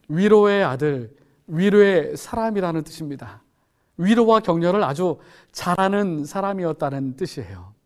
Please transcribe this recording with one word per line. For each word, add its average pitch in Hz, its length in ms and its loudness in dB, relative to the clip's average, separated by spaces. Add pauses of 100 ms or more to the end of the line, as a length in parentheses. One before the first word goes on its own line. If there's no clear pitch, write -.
위로의 202 560 4
아들, 131 520 -2 (320)
위로의 190 720 4
사람이라는 202 680 -4
뜻입니다. 139 580 -14 (560)
위로와 220 420 4
격려를 180 440 0
아주 147 360 -2 (320)
잘하는 190 720 -2
사람이었다는 156 880 -6
뜻이에요. 98 580 -12 (120)